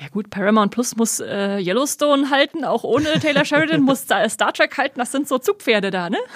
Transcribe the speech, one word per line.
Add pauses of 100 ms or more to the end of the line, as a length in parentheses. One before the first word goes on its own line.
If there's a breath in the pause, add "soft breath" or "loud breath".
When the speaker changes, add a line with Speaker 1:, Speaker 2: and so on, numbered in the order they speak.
Speaker 1:
Ja
gut,
Paramount
Plus
muss,
äh,
Yellowstone
halten,
auch
ohne
Taylor
Sheridan
Speaker 2:
<laughs>
Speaker 1:
muss
Star,
Star
Trek
halten,
das
sind
so
Zugpferde
da,
ne? (180)